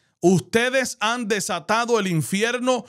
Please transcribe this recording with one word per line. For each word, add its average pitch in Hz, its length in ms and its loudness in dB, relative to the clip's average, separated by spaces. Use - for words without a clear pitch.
"Ustedes 233 800 2
han 233 260 -2
desatado 214 720 -2
el 202 80 -2
infierno 226 840 -2